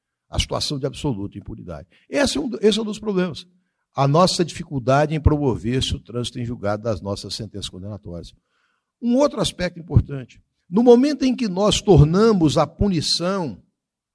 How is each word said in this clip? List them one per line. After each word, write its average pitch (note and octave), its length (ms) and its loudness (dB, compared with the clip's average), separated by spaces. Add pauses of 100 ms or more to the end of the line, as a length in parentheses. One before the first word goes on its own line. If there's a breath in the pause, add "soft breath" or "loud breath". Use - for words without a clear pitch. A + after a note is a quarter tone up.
(280)
A - 120 -4
situação C#3 400 -4
de C3+ 80 -4
absoluta G#2 500 -6
impunidade. - 500 -14 (220 soft breath)
Esse C4+ 300 -2
é - 20 -2
um, D4 80 -6 (100)
esse G#3 200 2
é - 20 -4
um A3+ 40 -6
dos G#3 120 -8
problemas. F#3 500 -4 (480)
A C#3 120 2
nossa F3 380 2
dificuldade C#3+ 720 -2
em D#3 40 -4
promover-se C3 760 0
o - 40 -8
trânsito A#2+ 400 -10
em A#2+ 60 -6
julgado G#2+ 380 -4
das G#2+ 180 -4
nossas G2 320 -8
sentenças G2+ 340 -10
condenatórias. F#2 680 -14 (680)
Um A#3+ 160 0
outro C#4 240 0
aspecto F3 380 -6
importante. C#3+ 640 -2 (280)
No G3+ 140 2
momento B3+ 420 6
em B3+ 100 2
que B3 120 -2
nós F#3+ 340 0
tornamos E3+ 760 6
a D3+ 120 2
punição F3 920 -2 (540)